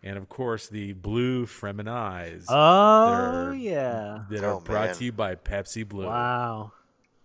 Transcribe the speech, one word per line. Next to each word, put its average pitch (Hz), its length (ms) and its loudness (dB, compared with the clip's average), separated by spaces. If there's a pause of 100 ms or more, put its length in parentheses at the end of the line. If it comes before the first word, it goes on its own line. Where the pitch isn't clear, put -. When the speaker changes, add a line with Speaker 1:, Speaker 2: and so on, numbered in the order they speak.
Speaker 1:
and 98 120 -8
of 95 120 -12
course 117 400 -6
the 101 240 -8
Blue 120 540 -2
Fremen 104 420 -8
Eyes 90 600 -8
Speaker 2:
Oh, 123 60 2
Speaker 1:
that 220 960 6
are, 277 60 -6
Speaker 2:
yeah. 120 720 -4
Speaker 1:
that 104 140 -4
are 104 100 0
Speaker 3:
Oh, 92 60 -6
Speaker 1:
brought 107 260 -2
Speaker 3:
man. 90 80 -2
Speaker 1:
to 104 100 -6
you 120 80 -4
by 104 220 -2
Pepsi 101 540 -6
Blue. 98 180 -6
Speaker 2:
Wow, 120 640 -2 (540)